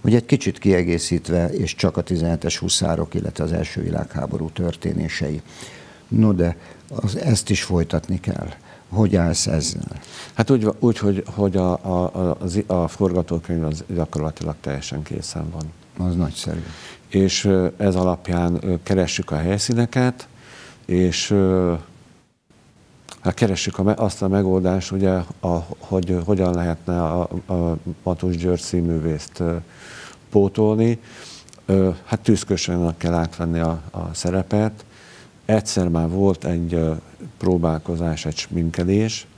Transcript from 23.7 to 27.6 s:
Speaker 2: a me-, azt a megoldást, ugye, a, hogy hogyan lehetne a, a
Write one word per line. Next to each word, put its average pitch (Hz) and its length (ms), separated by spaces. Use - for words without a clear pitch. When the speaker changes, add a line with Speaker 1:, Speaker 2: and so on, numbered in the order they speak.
Speaker 2:
a 92 40
me-, 104 140
azt 104 240
a 98 60
megoldást, 95 640
ugye, 95 200
a, - 80
hogy 92 460
hogyan 92 280
lehetne 87 500
a, 82 180
a 85 320